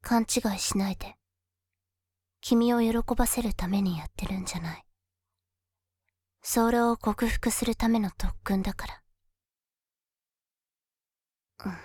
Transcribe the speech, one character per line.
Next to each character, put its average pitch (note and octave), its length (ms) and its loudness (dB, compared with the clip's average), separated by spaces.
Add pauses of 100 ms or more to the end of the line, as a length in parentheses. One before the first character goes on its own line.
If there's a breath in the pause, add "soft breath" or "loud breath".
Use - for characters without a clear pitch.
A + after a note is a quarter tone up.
勘 A#3 200 4
違 A3 320 0
い F#3+ 60 -6
し - 180 -2
な G3 140 0
い - 20 -4
で。 - 220 -12 (1200)
君 A#3+ 320 4
を A#3+ 80 4
喜 A3+ 120 2 (240)
ば A#3+ 100 4
せ A#3+ 160 0
る G#3 120 0
た F#3 120 -4
め G3 160 0
に F3+ 160 0
や D3+ 60 -10
っ - 120 -10
て - 80 -6
る F#3+ 140 -4
ん F#3 60 -6
じ - 100 -8
ゃ E3+ 60 -6
な E3 160 -8
い。 - 80 -20 (1600)
そ A#3 280 2
れ A#3+ 100 4
を A#3 160 2
克 G#3+ 300 -2
服 - 240 0
す - 140 -2
る A3+ 100 0
た A#3 140 0
め A3+ 100 4
の G3+ 140 0
特 - 200 -2 (120)
訓 F#3+ 180 0
だ F#3+ 100 -2
か - 140 -10
ら。 - 160 -12 (2500)
う G3 60 -6
ん。 F3 140 -12